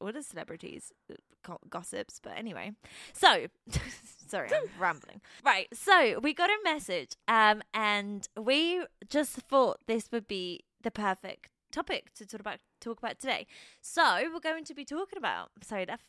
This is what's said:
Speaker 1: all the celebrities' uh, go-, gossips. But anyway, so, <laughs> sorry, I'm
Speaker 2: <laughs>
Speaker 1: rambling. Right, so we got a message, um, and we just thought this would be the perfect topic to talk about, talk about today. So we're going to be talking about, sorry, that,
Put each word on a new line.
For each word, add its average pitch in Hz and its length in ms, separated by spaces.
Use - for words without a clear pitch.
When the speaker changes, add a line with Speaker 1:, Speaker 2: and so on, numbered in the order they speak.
Speaker 1:
all 196 100
the 277 140
celebrities' - 680
uh, - 60
go-, 175 140
gossips. - 500
But - 160
anyway, 196 360
so, 226 340
<laughs> - 60
sorry, 160 260
I'm 554 180
Speaker 2:
<laughs> - 100
Speaker 1:
rambling. 170 400
Right, 208 280
so 302 460
we 285 160
got 349 160
a 427 140
message, 196 480
um, 214 340
and 208 540
we 311 480
just 285 260
thought - 520
this 226 240
would 233 160
be 180 380
the 233 80
perfect 196 580
topic - 440
to 208 120
talk 214 140
about, 208 180
talk 233 180
about - 220
today. - 260
So - 200
we're 339 60
going 320 240
to 294 100
be 277 100
talking 370 320
about, 156 360
sorry, 190 220
that, 226 240